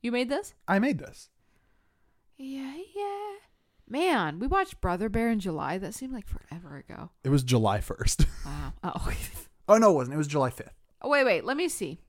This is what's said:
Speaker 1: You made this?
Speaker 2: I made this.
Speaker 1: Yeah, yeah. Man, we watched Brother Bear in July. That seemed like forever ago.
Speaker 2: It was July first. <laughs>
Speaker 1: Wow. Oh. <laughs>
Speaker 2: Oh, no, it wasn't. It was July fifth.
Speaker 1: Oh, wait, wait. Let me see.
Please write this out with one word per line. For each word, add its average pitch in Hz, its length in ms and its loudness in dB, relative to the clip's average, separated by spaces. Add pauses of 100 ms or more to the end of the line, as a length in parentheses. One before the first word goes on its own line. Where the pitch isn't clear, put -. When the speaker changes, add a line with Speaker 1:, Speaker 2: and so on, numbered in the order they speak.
Speaker 1:
You 233 100 -4
made 247 180 -2
this? 320 260 -4 (120)
Speaker 2:
I 196 120 4
made 247 180 0
this. - 320 -14 (1080)
Speaker 1:
Yeah, 269 380 -10 (200)
yeah. 403 380 -6 (540)
Man, 254 520 0
we 240 80 -4
watched 381 340 0
Brother 180 260 -2
Bear 226 220 0
in 226 100 0
July. 160 380 -4
That 196 160 -8
seemed 262 200 -10
like 233 140 -12
forever 170 500 -10
ago. - 340 -16 (120)
Speaker 2:
It 131 60 -2
was 139 140 6
July 110 360 4
first. - 460 2 (100)
<laughs> - 100 -10
Speaker 1:
Wow. 143 280 -8 (100)
Oh. - 340 -4
<laughs> - 40 -6 (480)
Speaker 2:
Oh, 208 80 12
no, 220 140 10
it - 20 8
wasn't. 135 220 0
It - 20 -2
was 151 100 0
July 143 220 2
fifth. - 240 -14 (280)
Speaker 1:
Oh, - 80 -6
wait, 285 140 4
wait. 196 220 2
Let 262 100 -2
me 330 140 -2
see. 156 400 -8